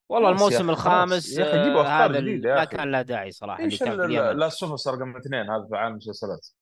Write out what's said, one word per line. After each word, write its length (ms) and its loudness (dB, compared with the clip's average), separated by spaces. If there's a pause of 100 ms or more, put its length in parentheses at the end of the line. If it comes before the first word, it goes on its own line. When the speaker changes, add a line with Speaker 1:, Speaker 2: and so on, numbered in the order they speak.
Speaker 1:
والله 200 4
Speaker 2:
خلاص 120 4
يا 200 4
Speaker 1:
الموسم 100 0
Speaker 2:
أخي، 120 -2
خلاص. 120 4
Speaker 1:
الخامس، 440 0
Speaker 2:
يا 120 0
أخي، 120 2
جيبوا 180 4
Speaker 1:
آه، 20 4
Speaker 2:
أفكار 280 4
Speaker 1:
هذا 80 0
ال-، 40 0
Speaker 2:
جديدة 280 -2
يا 40 2
Speaker 1:
ما 80 4
Speaker 2:
أخي. 140 -4
Speaker 1:
كان 140 -4
له 120 0
داعي 280 -6
صراحة، 280 -10
اللي 140 -4
Speaker 2:
إيش 60 -6
Speaker 1:
كان 100 -2
في 60 -2
Speaker 2:
ال-، 60 -4
ال-، 40 0
Speaker 1:
اليمن. 340 2
Speaker 2:
لاست 240 -2
أوف 100 -4
أس 160 -6
رقم 280 -6
اثنين 340 -6
هذا 200 -4
في 60 -4
عالم 160 -2
المسلسلات. 540 -10 (160)